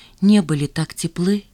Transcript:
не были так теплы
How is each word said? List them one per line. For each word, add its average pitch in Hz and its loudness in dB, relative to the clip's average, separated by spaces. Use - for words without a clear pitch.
не 208 6
были 147 -2
так - -6
теплы 185 -4